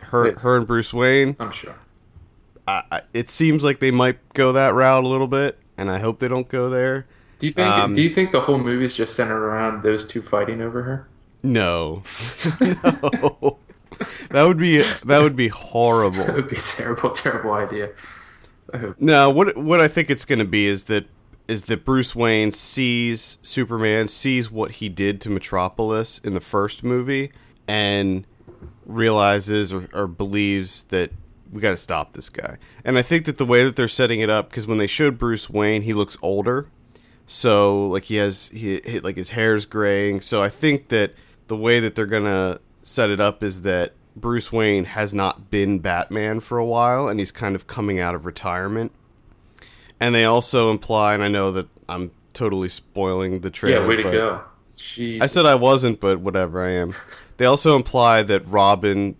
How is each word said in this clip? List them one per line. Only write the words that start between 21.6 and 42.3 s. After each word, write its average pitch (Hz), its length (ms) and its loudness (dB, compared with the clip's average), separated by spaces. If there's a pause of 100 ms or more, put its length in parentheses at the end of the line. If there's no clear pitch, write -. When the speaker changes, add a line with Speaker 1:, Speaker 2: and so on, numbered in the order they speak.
Speaker 1:
that 113 200 -4
Bruce 131 300 0
Wayne 110 360 2
sees 120 920 -4
Superman, 110 680 -2
sees 123 420 -2
what 110 220 -4
he 107 160 -10
did 98 340 -2
to 110 80 -6
Metropolis 107 880 -2
in 104 140 -6
the 90 60 -2
first - 440 -4
movie, 131 480 -4 (360)
and 101 580 0 (600)
realizes 104 840 2
or, 92 200 -8
or 101 140 -4
believes 98 800 -4
that 90 280 -2 (400)
we 104 80 -12
gotta 101 160 0
stop 78 360 -6
this - 160 -18
guy. - 300 -12 (260)
And 131 120 0
I 127 60 4
think 165 220 0
that 151 140 -6
the 139 80 2
way 123 180 6
that 127 120 0
they're 120 120 0
setting 117 320 0
it 107 100 2
up, 107 220 0
'cause 110 140 -8
when 110 120 0
they 104 80 2
showed 135 320 0
Bruce 117 320 -4
Wayne, 104 320 0
he 110 100 -4
looks 104 300 -2
older. 101 440 -2 (600)
So, 101 640 4
like, 95 160 -2
he 107 120 -4
has, 101 320 -2
he, 107 360 -6
he, 117 160 -6
like, 95 160 -6
his 92 140 -10
hair's 110 360 0
graying. 101 540 0
So 104 220 -2
I 101 60 0
think 143 400 -2
that 107 260 0 (320)
the 110 100 -6
way 117 240 2
that 110 140 -2
they're 110 120 -2
gonna 98 520 -2 (240)